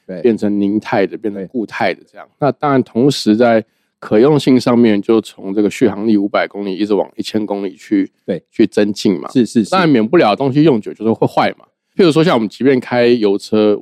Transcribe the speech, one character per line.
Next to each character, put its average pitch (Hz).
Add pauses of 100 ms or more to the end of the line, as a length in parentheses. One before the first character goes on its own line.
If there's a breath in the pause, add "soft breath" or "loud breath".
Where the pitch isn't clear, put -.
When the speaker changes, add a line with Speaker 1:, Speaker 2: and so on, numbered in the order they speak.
Speaker 1:
对。 92
Speaker 2:
变 110
成 101
凝 101
态 101
的， 85
变 104
成 98
固 113
态 104
的 - (100)
这 104
样。 78
Speaker 1:
对。 -
Speaker 2:
那 143
当 147
然 131
同 123
时 107
在 117 (340)
可 -
用 143
性 131
上 120
面， 110
就 113
从 101
这 104
个 101
续 -
航 101
力 113
五 101
百 92
公 101
里 98
一 101
直 104
往 90
一 104
千 110
公 101
里 92
去， - (120)
Speaker 1:
对。 87
Speaker 2:
去 -
增 104
进 95
嘛。 -
Speaker 1:
是， 127
是， 110
是。 92
Speaker 2:
当 185
然 170
免 113
不 160
了 113
东 131
西 139
用 151
久 82
就 104
是 113
会 110
坏 113
嘛。 - (300)
譬 196
如 160
说 160
像 165
我 120
们 107
即 -
便 131
开 120
油 104
车， 104